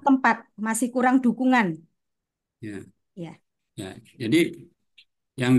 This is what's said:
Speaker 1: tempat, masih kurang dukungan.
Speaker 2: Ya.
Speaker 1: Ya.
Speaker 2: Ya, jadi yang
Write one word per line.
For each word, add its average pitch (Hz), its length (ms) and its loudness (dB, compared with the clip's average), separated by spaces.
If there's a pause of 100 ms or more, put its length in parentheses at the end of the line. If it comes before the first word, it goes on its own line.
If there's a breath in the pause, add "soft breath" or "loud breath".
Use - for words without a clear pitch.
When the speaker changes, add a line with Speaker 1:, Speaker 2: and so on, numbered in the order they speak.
Speaker 1:
tempat, 262 300 2 (200)
masih 226 380 -4
kurang 254 300 2
dukungan. 247 420 2 (920)
Speaker 2:
Ya. 104 180 -12 (380)
Speaker 1:
Ya. 165 180 -16 (460)
Speaker 2:
Ya, 98 100 -12 (300)
jadi 139 480 -2 (720)
yang 127 200 4